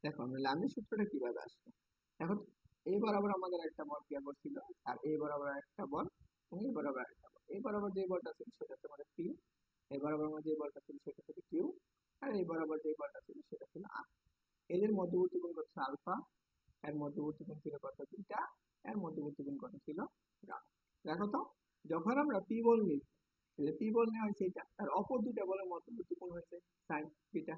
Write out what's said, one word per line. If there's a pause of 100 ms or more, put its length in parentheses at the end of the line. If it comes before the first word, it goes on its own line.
দেখো,
আমরা
লামির
সূত্রটা
কিভাবে
আসলো? (500)
দেখো
তো, (480)
এই
বরাবর (100)
আমাদের
একটা
বল
ক্রিয়া
করছিল, (340)
আর (140)
এই
বরাবর (140)
একটা (100)
বল, (440)
এবং
এই
বরাবর (100)
একটা
বল। (120)
এই
বরাবর
যে
বলটা
ছিল (100)
সেটা
হচ্ছে
আমাদের
পি, (680)
এই
বরাবর
আমাদের
যে
বলটা
ছিল (100)
সেটা
ছিল (120)
কিউ, (560)
আর (100)
এই
বরাবর
যে (100)
বলটা
ছিল (120)
সেটা
ছিল (140)
আর। (680)
এদের
মধ্যবর্তী
কোণ
কত
ছিল
আলফা, (720)
এর
মধ্যবর্তী
কোণ
ছিল (100)
কত (120)
বিটা, (480)
এর
মধ্যবর্তী
কোণ
কত (120)
ছিল (500)
গামা। (380)
দেখো
তো, (520)
যখন
আমরা
পি (100)
বল (100)
নিই, (520)
তাহলে
পি
বল
নেওয়া
হয়েছে
এটা, (140)
তার (100)
অপর
দুইটা
বলের
মধ্যবর্তী
কোণ
হয়েছে (320)
সাইন (280)
বিটা।